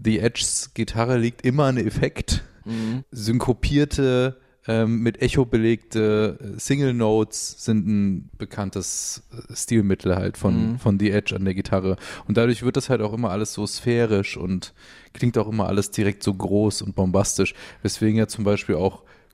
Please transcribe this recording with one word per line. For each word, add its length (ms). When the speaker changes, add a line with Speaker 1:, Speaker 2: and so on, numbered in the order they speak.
Speaker 1:
The 180
Edges 520
Gitarre 460
liegt 260
immer 220
ein 120
Effekt. 680
Speaker 2:
Mhm. 460
Speaker 1:
Synkopierte, 1300
ähm, 340
mit 180
Echo 260
belegte, 920
äh, 200
Single 340
Notes 680
sind 240
ein 500
bekanntes, 920
äh, 240
Stilmittel 580
halt 220
von, 380
Speaker 2:
Mhm. 40
Speaker 1:
von 220
The 100
Edge 240
an 100
der 100
Gitarre. 420
Und 80
dadurch 260
wird 140
das 120
halt 120
auch 140
immer 160
alles 220
so 140
sphärisch 680
und 360
klingt 260
auch 100
immer 180
alles 240
direkt 320
so 120
groß 480
und 120
bombastisch. 600
Weswegen 360
ja 100
zum 160
Beispiel 320
auch 260